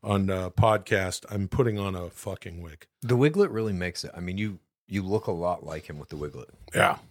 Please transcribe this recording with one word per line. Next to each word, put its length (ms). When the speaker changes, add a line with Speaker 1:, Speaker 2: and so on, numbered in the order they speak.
Speaker 1:
on, 260
uh, 220
podcast, 800
I'm 160
putting 320
on 160
a 160
fucking 500
wig. 240
Speaker 2:
The 160
wiglet 340
really 220
makes 300
it. 120
I 40
mean, 180
you, 220
you 140
look 240
a 60
lot 340
like 240
him 80
with 120
the 80
wiglet. 320
Speaker 1:
Yeah. 220